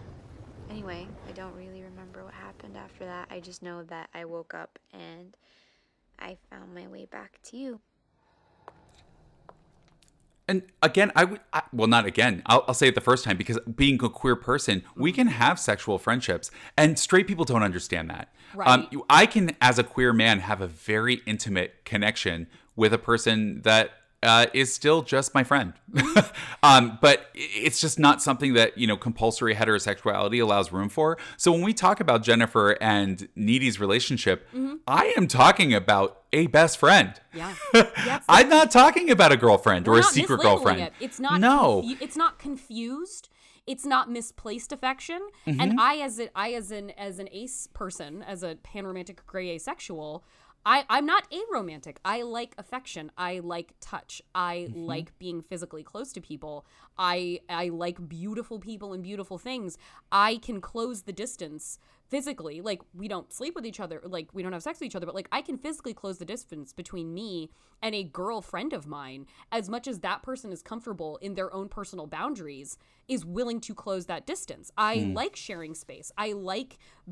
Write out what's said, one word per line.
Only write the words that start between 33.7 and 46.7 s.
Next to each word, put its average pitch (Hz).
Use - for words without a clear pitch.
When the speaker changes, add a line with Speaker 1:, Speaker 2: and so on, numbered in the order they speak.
Speaker 2:
relationship, 113
Speaker 3:
Mm-hmm. 269
Speaker 2:
I 381
am 175
talking 139
about 98
a 160
best 156
friend. 143
Speaker 3:
Yeah. 175
Speaker 2:
<laughs> -
Speaker 3:
Yeah, 233
Speaker 2:
I'm 226
not 311
talking 311
about 180
a 139
girlfriend 101
or 107
Speaker 3:
We're 113
Speaker 2:
a -
Speaker 3:
not -
Speaker 2:
secret 143
Speaker 3:
mislabeling -
Speaker 2:
girlfriend. 95
Speaker 3:
it. 165
It's 262
not 262
Speaker 2:
No. 214
Speaker 3:
confu-, 254
it's 277
not 320
confused. 262
It's 269
not 262
misplaced 233
affection. 269
Speaker 2:
Mm-hmm. 143
Speaker 3:
And 214
I, 269
as 269
a, 233
I, 208
as 220